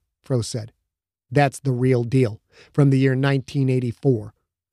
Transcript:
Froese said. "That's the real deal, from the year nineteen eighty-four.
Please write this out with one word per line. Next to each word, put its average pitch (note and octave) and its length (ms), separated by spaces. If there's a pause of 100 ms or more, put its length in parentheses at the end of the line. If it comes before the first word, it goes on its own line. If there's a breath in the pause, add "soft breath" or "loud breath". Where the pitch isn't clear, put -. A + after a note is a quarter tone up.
(220)
Froese A#2+ 240
said. A2 280 (580)
"That's C#3+ 280
the C3+ 120
real B2 320
deal, A#2 380 (320 soft breath)
from C#3+ 160
the C3+ 100
year C3+ 160
nineteen C#3 540
eighty-four. B2 680 (380)